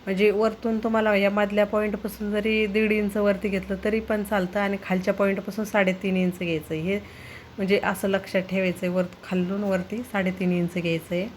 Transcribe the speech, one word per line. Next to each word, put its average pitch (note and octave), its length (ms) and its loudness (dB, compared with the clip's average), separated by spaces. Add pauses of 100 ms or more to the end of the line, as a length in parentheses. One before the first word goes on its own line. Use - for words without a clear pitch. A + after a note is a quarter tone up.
म्हणजे G3 260 4
वरतून A3 480 0
तुम्हाला G#3+ 380 2
या G3 140 4
मधल्या G#3 360 2
पॉईंटपासून G#3 640 -2
जरी G#3+ 340 2
दीड G#3+ 260 2
इंच G#3 240 0
वरती G3+ 320 2
घेतलं F#3+ 360 -2
तरी G#3+ 160 2
पण G#3+ 240 -2
चालतं G3 360 0
आणि G3 220 0
खालच्या F#3 320 0
पॉईंटपासून G3 500 0
साडेतीन F#3+ 520 2
इंच F3+ 220 0
घ्यायचं E3 360 -2
आहे. D#3 80 -4
हे F#3+ 160 0 (580)
म्हणजे G3 220 2
असं F#3+ 300 -2
लक्षात F#3+ 340 0
ठेवायचं F#3 440 -2
आहे, - 20 0
वर, F3+ 160 0 (200)
खालून F#3 400 -2
वरती G3 380 -2
साडेतीन F#3 500 0
इंच F3 220 0
घ्यायचं E3 400 -2
आहे. F3+ 100 -2 (120)